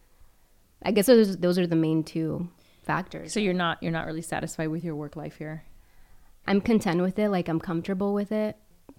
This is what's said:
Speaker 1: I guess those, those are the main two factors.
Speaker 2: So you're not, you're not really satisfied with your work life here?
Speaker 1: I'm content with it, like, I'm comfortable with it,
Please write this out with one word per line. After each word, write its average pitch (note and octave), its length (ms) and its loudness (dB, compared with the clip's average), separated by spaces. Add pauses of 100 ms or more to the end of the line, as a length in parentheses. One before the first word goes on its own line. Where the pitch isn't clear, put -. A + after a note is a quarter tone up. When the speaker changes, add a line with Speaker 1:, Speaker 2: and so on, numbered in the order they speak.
(840)
Speaker 1:
I F#3 80 0
guess G#3 160 4
those, A3 300 8
those F3 200 2
are F3+ 100 2
the E3+ 80 0
main D#3+ 280 2
two D#3+ 460 -4 (340)
factors. D#3+ 500 -6
Speaker 2:
So G#3+ 80 0
you're F#3 120 2
not, F3 300 -2
you're E3+ 80 -2
not E3 140 -4
really D#3+ 160 -6
satisfied - 460 -6
with D#3+ 160 -4
your E3 120 -6
work D3 220 -10
life D3 200 -12
here? D#3 260 -12 (840)
Speaker 1:
I'm G3 140 4
content G3 400 2
with F#3 180 0
it, G#3+ 100 2
like, F3+ 200 0
I'm D#3+ 100 0
comfortable F#3+ 540 -4
with G3+ 180 -2
it, G#3+ 240 -2 (440)